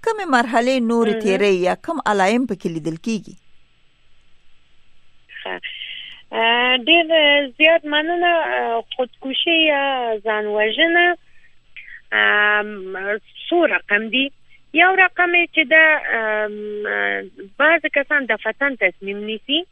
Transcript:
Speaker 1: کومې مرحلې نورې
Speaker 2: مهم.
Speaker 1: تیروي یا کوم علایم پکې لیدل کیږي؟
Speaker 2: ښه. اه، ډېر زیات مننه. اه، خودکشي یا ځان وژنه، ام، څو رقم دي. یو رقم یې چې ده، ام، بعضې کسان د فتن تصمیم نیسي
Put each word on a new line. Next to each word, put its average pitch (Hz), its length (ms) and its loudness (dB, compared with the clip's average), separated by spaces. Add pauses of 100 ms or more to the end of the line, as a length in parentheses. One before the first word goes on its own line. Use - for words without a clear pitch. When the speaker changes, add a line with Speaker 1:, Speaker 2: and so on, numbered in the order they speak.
Speaker 1:
کومې 427 200 -2
مرحلې 247 520 2 (140)
نورې 233 200 2
Speaker 2:
مهم. 220 100 -2
Speaker 1:
تیروي 202 260 2
یا 180 280 2
کوم - 320 -6
علایم 214 460 2
پکې 185 140 -8
لیدل 160 300 -4
کیږي؟ 220 400 -6 (2000)
Speaker 2:
ښه. 92 180 -10 (720)
اه، 240 440 2
ډېر 320 300 2 (520)
زیات 320 260 4
مننه. 320 420 0
اه، 240 580 0 (120)
خودکشي 294 680 -2
یا 269 500 0
ځان 214 300 -4
وژنه، 320 680 2 (960)
ام، 208 840 0 (220)
څو - 480 -2
رقم 208 420 -2
دي. 262 220 -2 (440)
یو 359 200 4
رقم 359 400 2
یې 349 200 2
چې 320 140 2
ده، 320 160 6 (120)
ام، 214 580 -4 (1040)
بعضې 311 340 2
کسان 285 320 -2
د 220 120 -2
فتن 254 400 -4
تصمیم 196 400 -4
نیسي 220 540 -6